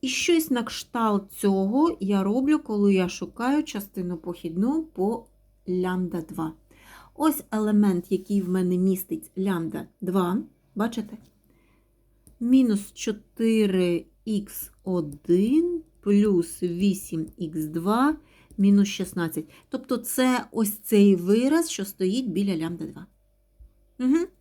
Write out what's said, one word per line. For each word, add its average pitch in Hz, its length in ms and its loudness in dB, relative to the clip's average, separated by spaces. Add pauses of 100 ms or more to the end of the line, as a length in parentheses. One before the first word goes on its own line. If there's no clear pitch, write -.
І 262 80 -6
щось 320 420 0
на 247 120 0
кшталт 220 680 -4
цього 202 680 2
я 196 220 0
роблю, 262 360 2
коли 202 360 2
я 185 140 2
шукаю 254 560 -2
частину 185 520 -8
похідну 180 680 -2
по 226 440 -4 (420)
лямбда 180 520 -2
два. 160 320 -8 (640)
Ось 302 360 0
елемент, 208 640 2
який 196 300 0
в 175 60 -4
мене 180 300 0
містить 185 600 -2
лямбда 170 500 -4 (120)
два. 185 420 0 (320)
Бачите? 220 440 -6 (1200)
Мінус 240 520 2
чотири 208 1120 0 (180)
ікс - 460 -6 (140)
один 196 1000 0 (180)
плюс 202 600 2
вісім 175 640 -2 (100)
ікс 156 280 -6
два 208 520 0 (420)
мінус 202 300 4
шістнадцять. 170 640 -6 (180)
Тобто - 280 -6
це 254 560 0
ось 208 240 -2
цей 202 400 4
вираз, 247 540 2
що 196 140 -6
стоїть 196 460 -4
біля 196 260 0
лямбда 160 300 -6
два. 170 200 -16 (920)
Угу. 285 280 2 (140)